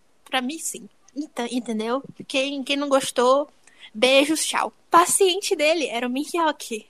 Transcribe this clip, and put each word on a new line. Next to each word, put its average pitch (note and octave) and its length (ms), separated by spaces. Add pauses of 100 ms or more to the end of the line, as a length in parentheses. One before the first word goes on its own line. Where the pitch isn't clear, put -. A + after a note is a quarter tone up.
(240)
Pra C4 160
mim, C4+ 200
sim. - 280 (240)
Então, C#4 380
entendeu? A#3+ 540 (240)
Quem, C#4 340
quem C#4 140
não C#4+ 120
gostou, C4+ 600 (420)
beijos, C4+ 540
tchau. - 220
O - 220
paciente F4+ 640
dele D4+ 340
era A#3 180
o B3 40
Mihawk. D4 800